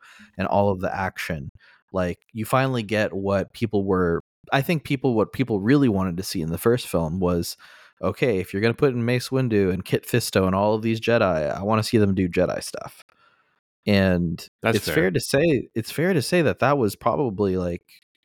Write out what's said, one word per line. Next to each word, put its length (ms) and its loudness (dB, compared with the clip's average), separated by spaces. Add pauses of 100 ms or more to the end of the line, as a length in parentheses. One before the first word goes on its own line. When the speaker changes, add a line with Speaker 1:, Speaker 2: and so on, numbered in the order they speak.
(380)
Speaker 1:
and 100 -4
all 220 2
of 120 -2
the 140 -4
action. 540 -6 (420)
Like, 280 -2 (140)
you 120 -6
finally 380 0
get 300 0
what 400 0
people 300 -2
were, 380 2 (320)
I 80 2
think 220 -2
people, 320 0
what 180 0
people 260 -2
really 300 4
wanted 280 0
to 60 -4
see 180 -6
in 100 -4
the 80 -2
first 280 2
film 320 -2
was, 380 -2 (460)
"Okay, 340 0
if 160 -4
you're 80 -2
gonna 140 2
put 180 2
in 120 -2
Mace 240 -2
Windu 440 2
and 100 -6
Kit 220 -4
Fisto 400 0
and 100 2
all 200 2
of 80 -4
these 180 -2
Jedi, 500 2
I 120 -6
wanna 180 2
see 160 2
them 160 4
do 160 2
Jedi 340 0
stuff." 400 -14 (840)
And 600 2 (140)
Speaker 2:
That's 160 2
Speaker 1:
it's 80 -6
Speaker 2:
fair. 100 -2
Speaker 1:
fair 160 2
to 80 0
say, 540 0
it's 180 -6
fair 220 0
to 80 2
say 220 0
that 160 0
that 180 2
was 180 0
probably, 640 -2
like, 240 -4 (440)